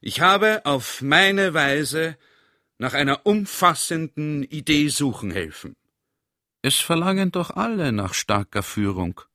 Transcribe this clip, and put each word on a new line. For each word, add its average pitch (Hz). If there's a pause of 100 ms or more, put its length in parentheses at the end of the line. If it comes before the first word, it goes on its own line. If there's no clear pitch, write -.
Ich 123
habe 202
auf 139
meine 190
Weise 151 (640)
nach 123
einer 139
umfassenden 160
Idee 147
suchen 127
helfen. 82 (880)
Es 139
verlangen 185
doch 180
alle 190
nach 101
starker 101
Führung. 95 (140)